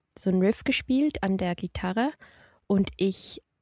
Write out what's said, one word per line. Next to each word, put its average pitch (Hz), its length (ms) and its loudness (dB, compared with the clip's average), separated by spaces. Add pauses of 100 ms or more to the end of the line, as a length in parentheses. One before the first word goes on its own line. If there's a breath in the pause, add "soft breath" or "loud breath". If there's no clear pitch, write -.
(180)
so - 120 0
ein 185 100 4
Riff 190 240 2
gespielt 277 580 0
an 190 160 0
der 180 180 -2
Gitarre 202 560 -2 (540 soft breath)
und 196 320 2
ich - 440 -2 (200)